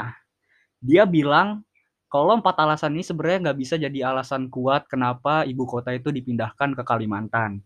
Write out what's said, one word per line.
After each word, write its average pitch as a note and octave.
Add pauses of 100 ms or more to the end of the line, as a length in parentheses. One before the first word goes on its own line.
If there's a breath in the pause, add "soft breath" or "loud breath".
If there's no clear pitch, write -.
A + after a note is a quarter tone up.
tanah. A#2+ (640)
Dia D#3+
bilang F3 (420)
kalau E3+
empat F#3
alasan D3+
ini E3+
sebenarnya E3+
nggak C#3
bisa C3
jadi C#3+
alasan C3
kuat B2+
kenapa C3
ibu C3
kota B2
itu B2+
dipindahkan B2+
ke B2
Kalimantan. G#2+